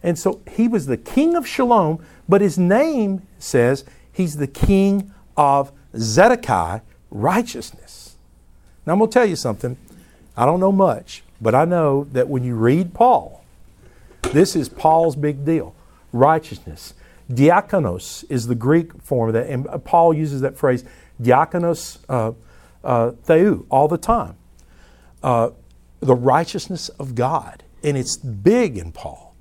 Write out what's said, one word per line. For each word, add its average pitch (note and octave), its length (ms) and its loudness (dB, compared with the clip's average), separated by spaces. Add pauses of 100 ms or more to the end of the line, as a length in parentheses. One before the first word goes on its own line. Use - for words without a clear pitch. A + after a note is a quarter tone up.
And F3 160 -2
so - 300 -4
he A3+ 180 -2
was G3+ 200 -2
the B2 100 -2
king D#4+ 380 0
of D#4+ 120 -4
shalom, G3+ 560 0 (240)
but G3 140 4
his F#3+ 160 0
name G3+ 640 0 (160)
says C3 480 0 (260)
he's E3 260 -4
the C#3+ 100 -4
king G3 640 0 (260)
of C#3 340 2 (240)
Zedekiah, A2+ 880 2 (280)
righteousness. - 1040 -6 (680)
Now D#3 80 0
I'm F#3+ 60 2
gonna A3 120 2
tell B3 140 4
you F#3 100 -2
something. B2 420 -6 (600)
I A#2 80 2
don't E3 140 2
know F#3+ 120 2
much, F#3+ 520 0 (180)
but A2 140 2
I D3 100 4
know D3+ 460 0
that B2 160 0
when C3 160 -4
you B2 120 -4
read C#3+ 380 2
Paul, A#3 500 0 (880)
this F3+ 240 2
is D3 140 -2
Paul's D#3+ 460 2
big C#3+ 300 -4
deal. D3+ 300 -4 (380)
Righteousness. C3 800 0 (380)
Diakonos C#3+ 1000 2
is A#2+ 180 -4
the B2 80 -2
Greek D#3 460 0
form A2+ 280 -2
of A2+ 40 -2
that, A#2 140 0
and C3+ 200 -6 (160)
Paul E3+ 300 2
uses D3 280 -4
that C3+ 160 -6
phrase, B2+ 260 -2 (360)
diakonos, D#3+ 800 -2 (100)
uh, A#2 260 -4 (500)
uh, A#2+ 280 0 (160)
theou, E3+ 420 4
all C3+ 180 4
the E3 100 -2
time. E3 380 -2 (840)
Uh, A#2 280 0 (500)
the C3 160 4
righteousness C#3 720 -2
of C3+ 240 -12
God. B2 500 -4 (200)
And D3 140 -2
it's B2+ 180 -6
big C3 640 0
in E2+ 160 -12
Paul. - 480 -18